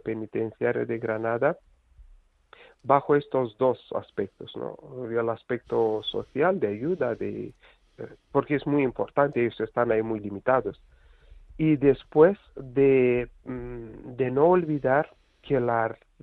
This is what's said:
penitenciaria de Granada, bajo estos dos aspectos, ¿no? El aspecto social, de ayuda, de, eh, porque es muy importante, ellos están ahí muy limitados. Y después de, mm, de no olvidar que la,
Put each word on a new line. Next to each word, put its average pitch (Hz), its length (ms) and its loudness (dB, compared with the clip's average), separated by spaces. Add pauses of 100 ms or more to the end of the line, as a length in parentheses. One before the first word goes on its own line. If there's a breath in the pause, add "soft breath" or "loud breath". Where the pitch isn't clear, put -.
penitenciaria 110 800 -4
de 117 160 -6
Granada, 117 580 -2 (1300 loud breath)
bajo 139 320 2
estos 131 420 -2
dos 127 260 0 (120)
aspectos, - 580 -10
¿no? 113 220 -10 (340)
El 117 180 -2
aspecto 113 760 -2
social, 156 560 -2
de 107 80 0
ayuda, 123 480 -4
de, 104 360 -8 (460 soft breath)
eh, - 160 -14 (160)
porque 139 240 0
es 139 100 -4
muy 143 200 0
importante, 131 560 -2
ellos 117 180 -2
están 117 320 -2
ahí 110 140 2
muy 113 160 -6
limitados. 101 600 -2 (800)
Y 156 160 4
después 151 640 4 (160)
de, 127 760 2 (140)
mm, 120 720 -12
de 127 160 -2
no 139 160 4
olvidar 151 640 2 (320)
que 135 160 -2
la, 117 400 -2 (240)